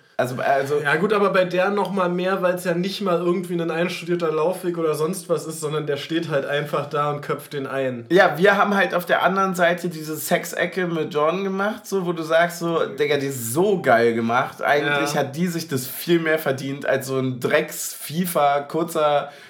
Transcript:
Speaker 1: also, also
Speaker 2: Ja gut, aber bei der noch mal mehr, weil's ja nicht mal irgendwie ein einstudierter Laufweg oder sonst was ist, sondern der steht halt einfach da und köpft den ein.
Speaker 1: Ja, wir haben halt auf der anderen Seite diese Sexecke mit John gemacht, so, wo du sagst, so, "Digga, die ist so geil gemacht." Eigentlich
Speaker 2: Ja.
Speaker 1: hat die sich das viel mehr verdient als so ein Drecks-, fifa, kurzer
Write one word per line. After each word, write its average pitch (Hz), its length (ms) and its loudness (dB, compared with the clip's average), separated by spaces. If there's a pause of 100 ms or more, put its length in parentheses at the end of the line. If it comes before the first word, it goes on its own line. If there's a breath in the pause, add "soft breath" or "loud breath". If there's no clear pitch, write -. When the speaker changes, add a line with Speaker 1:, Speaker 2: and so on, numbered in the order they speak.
(160)
Speaker 1:
also, 127 200 0
also 139 440 2
Speaker 2:
Ja 147 160 2
gut, 208 180 2
aber 202 160 4
bei 185 160 2
der 180 240 0
noch 196 220 -2
mal 180 180 0
mehr, 180 320 -2
weil's 180 220 0
ja 175 100 0
nicht 190 260 -2
mal 180 200 0
irgendwie 175 380 -2
ein 165 120 -2
einstudierter 170 600 -2
Laufweg 175 460 0
oder 160 180 0
sonst 160 360 -2
was 156 160 0
ist, 160 140 -10
sondern 151 260 -4
der 143 100 0
steht 165 320 -4
halt 139 160 0
einfach 143 460 -2
da 147 200 0
und 147 120 -6
köpft 147 320 -8
den 135 120 -6
ein. 127 440 -4
Speaker 1:
Ja, 175 260 6
wir 202 220 4
haben 202 160 4
halt 185 200 2
auf 175 120 0
der - 160 2
anderen 190 320 2
Seite 170 340 2
diese 156 280 -8
Sexecke 175 680 -2
mit 165 280 -2
John 165 280 2
gemacht, 196 440 -4
so, 196 180 -2
wo 175 80 -2
du 165 100 -4
sagst, 165 360 2
so, 170 280 0
"Digga, 147 300 0
die 139 120 0
ist 120 260 -6
so 185 260 2
geil 117 320 6
gemacht." 117 480 0
Eigentlich 143 540 0
Speaker 2:
Ja. 147 60 0
Speaker 1:
hat 127 160 -4
die 180 100 0
sich 170 220 -4
das 127 180 -4
viel 170 340 0
mehr 160 180 2
verdient 139 460 -4
als 131 220 0
so 131 120 -2
ein 127 220 -2
Drecks-, 147 540 0
fifa, 147 680 0
kurzer 151 720 0 (180 loud breath)